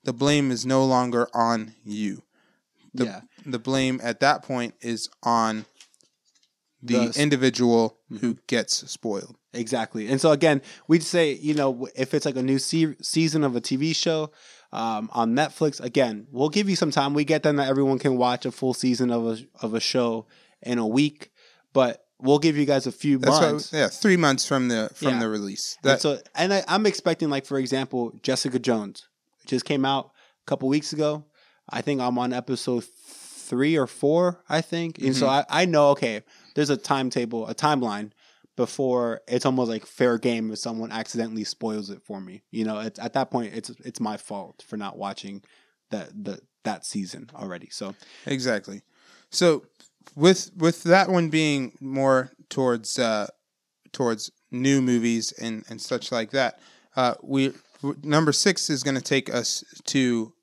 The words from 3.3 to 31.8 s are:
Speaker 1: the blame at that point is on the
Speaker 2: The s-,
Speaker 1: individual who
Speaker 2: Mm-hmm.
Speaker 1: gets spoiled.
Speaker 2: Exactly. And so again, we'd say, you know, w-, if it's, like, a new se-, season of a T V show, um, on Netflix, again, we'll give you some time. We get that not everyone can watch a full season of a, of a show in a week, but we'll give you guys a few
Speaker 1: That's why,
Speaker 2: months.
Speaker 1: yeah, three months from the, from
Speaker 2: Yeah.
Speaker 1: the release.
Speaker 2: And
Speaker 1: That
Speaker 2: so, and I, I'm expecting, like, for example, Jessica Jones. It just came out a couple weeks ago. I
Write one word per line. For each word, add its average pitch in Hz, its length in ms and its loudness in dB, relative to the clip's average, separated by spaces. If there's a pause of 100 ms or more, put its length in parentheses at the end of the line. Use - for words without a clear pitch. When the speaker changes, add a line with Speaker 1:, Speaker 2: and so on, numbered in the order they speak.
Speaker 1:
the 127 140 -6
blame 131 440 0
at 117 180 -4
that 139 220 2
point 120 380 -6
is 117 280 -6 (140)
on 110 440 2 (1160)
the 120 160 -2
Speaker 2:
The 120 100 4
s-, 117 100 -6
Speaker 1:
individual 123 800 2 (100)
who 120 80 -14
Speaker 2:
Mm-hmm. 117 160 -2 (140)
Speaker 1:
gets 120 440 -4
spoiled. - 460 -8 (160)
Speaker 2:
Exactly. 113 560 -6
And 135 120 0
so 160 100 4
again, 147 320 4 (260)
we'd 160 140 4
say, 160 320 2
you 151 200 -2
know, 139 180 2
w-, 123 220 -8
if 131 200 -2
it's, 143 100 0
like, 139 120 -2
a 127 60 -2
new 135 160 2
se-, 160 440 0
season 156 420 2
of 127 120 0
a 117 40 0
T 127 160 -4
V 156 160 0
show, 156 380 -2 (420)
um, 110 400 -4
on 117 220 0
Netflix, 147 460 0
again, 120 500 0
we'll 135 180 0
give 196 220 0
you 180 60 2
some 156 160 0
time. 139 200 2
We 151 120 2
get 151 180 2
that 151 100 4
not 143 160 0
everyone 135 300 2
can 131 180 2
watch 123 300 0
a 123 60 -4
full 131 220 -2
season 123 360 0
of 117 160 0
a, 113 120 -2 (240)
of 113 120 -4
a 113 60 0
show 117 460 -2 (360)
in 123 160 -2
a 113 80 0
week, 143 440 0 (420)
but 127 320 2 (160)
we'll 139 180 6
give 156 180 4
you 147 100 2
guys 139 200 2
a 120 60 -4
few 139 260 0
Speaker 1:
That's 127 220 4
why, 165 100 6
Speaker 2:
months. 147 220 -6
Speaker 1:
yeah, 143 160 2
three 190 280 2
months 143 300 2
from 131 220 0
the, 110 260 0
from 135 200 -2
Speaker 2:
Yeah. 120 60 -2
Speaker 1:
the 113 80 -2
release. 101 540 -6
Speaker 2:
And 139 80 4
Speaker 1:
That 131 100 4
Speaker 2:
so, 143 180 0 (180)
and 185 180 2
I, 190 140 0
I'm 202 180 2
expecting, 165 440 0
like, 139 160 -2
for 139 120 -4
example, 127 540 -2 (100)
Jessica 127 380 -2
Jones. 110 480 -2 (340)
It - 60 -20
just 127 160 -2
came 139 200 0
out 135 280 -2 (340)
a - 20 -
couple 135 200 -2
weeks 151 240 0
ago. 151 320 -2 (440)
I 123 140 -6